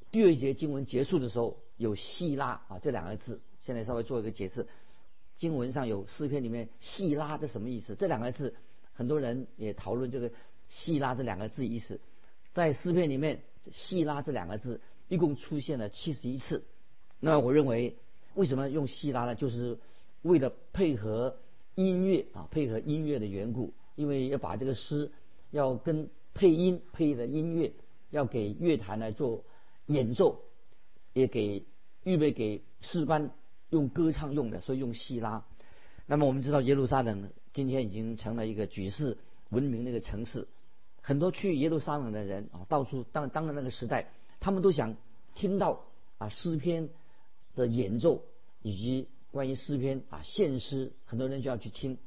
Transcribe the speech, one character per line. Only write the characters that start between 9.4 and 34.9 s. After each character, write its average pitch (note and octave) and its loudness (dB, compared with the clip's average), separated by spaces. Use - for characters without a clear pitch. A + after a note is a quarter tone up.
也 G#2 -2
讨 F#2+ -4
论 B2 0
这 B2+ -4
个 A#2+ -2
细 - 0
拉 C3+ 2
这 B2+ -2
两 G#2 -2
个 G#2 -4
字 C3 -2
意 A#2 -2
思。 G#2 -6
在 E3+ 4
诗 E3+ 0
篇 E3 6
里 C3+ 2
面， C#3+ 0
细 - 0
拉 D3 0
这 D3 -2
两 G2 -2
个 G2+ -4
字 A#2+ -4
一 F#3 2
共 D3+ 4
出 - -4
现 C#3 -2
了 G#2+ -2
七 - -4
十 B2 -4
一 C3 -4
次。 - -4
那 D3+ 8
我 B2 4
认 D3 8
为 A#2+ 2
为 G3 6
什 C3 2
么 C#3 0
用 C#3+ 0
细 - -2
拉 A#2+ 2
呢？ A#2+ 0
就 C#3 0
是 A#2+ -2
为 E3+ 8
了 C3 2
配 E3 4
合 A2 0
音 F#3 4
乐 F#3+ 4
啊， F2 -8
配 D3 2
合 A2 0
音 D3+ 0
乐 C#3+ 2
的 G#2+ 0
缘 G2+ -2
故， A2+ -2
因 D3 0
为 C3+ 2
要 C#3+ 2
把 F2 -2
这 G#2+ -2
个 C3+ 2
诗 D3 -2
要 C3+ 2
跟 D#3 0
配 F#3 10
音， F3 6
配 D3+ 4
的 A#2+ 0
音 D#3 0
乐 E3 2
要 D3 2
给 G#2+ 0
乐 D#3+ 4
坛 G#2+ -4
来 A2 -2
做 A#2 0
演 B2+ 4
奏， E3+ 6
也 C3 6
给， G#2 0
预 F#3 4
备 D3+ 6
给 G#2+ 0
诗 - 0
班 D3+ 2
用 D3 4
歌 D#3+ 4
唱 C#3+ -2
用 C3 0
的， F2+ -6
所 C3 0
以 C3 -2
用 B2 -2